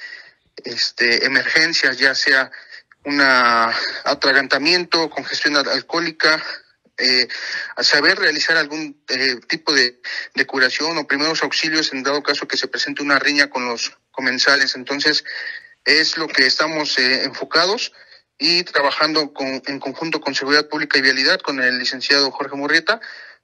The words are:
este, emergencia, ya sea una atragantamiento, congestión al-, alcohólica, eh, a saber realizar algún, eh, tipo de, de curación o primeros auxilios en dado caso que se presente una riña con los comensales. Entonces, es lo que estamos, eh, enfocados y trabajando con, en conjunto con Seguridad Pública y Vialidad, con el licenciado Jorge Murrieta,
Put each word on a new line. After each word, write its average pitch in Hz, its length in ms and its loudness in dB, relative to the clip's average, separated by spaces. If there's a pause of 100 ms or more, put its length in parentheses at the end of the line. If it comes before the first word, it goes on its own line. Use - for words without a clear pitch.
(560)
este, - 680 0
emergencia, 135 680 2
ya 131 220 2
sea 135 360 2 (540)
una 127 640 4 (340)
atragantamiento, 147 1040 2
congestión 147 460 -2
al-, 139 120 2
alcohólica, 160 720 -2 (540)
eh, 127 320 0 (480)
a - 60 -2
saber 160 360 4
realizar 165 380 2
algún, 151 420 -4 (100)
eh, 131 280 0 (100)
tipo 160 260 -4
de, 123 280 2 (340)
de 139 120 0
curación 165 500 0
o 151 100 -2
primeros 151 360 0
auxilios 156 500 -2
en 135 100 -6
dado 143 200 0
caso 143 260 -2
que - 80 -4
se 135 100 -2
presente - 360 -6
una 143 160 2
riña 147 320 0
con 123 160 -4
los 120 300 -6 (140)
comensales. 131 640 0
Entonces, 139 500 -2 (600)
es 156 320 2
lo 160 100 -2
que - 200 2
estamos, 156 520 0
eh, 131 260 2
enfocados 170 680 -2 (460)
y 170 260 0
trabajando 151 680 0
con, 135 340 -6
en 139 120 -6
conjunto 156 420 -4
con 139 140 -6
Seguridad 143 340 2
Pública 151 300 0
y 135 40 4
Vialidad, 135 380 2
con 139 200 -4
el 127 180 0
licenciado 139 520 0
Jorge 143 260 -8
Murrieta, 160 440 0 (440)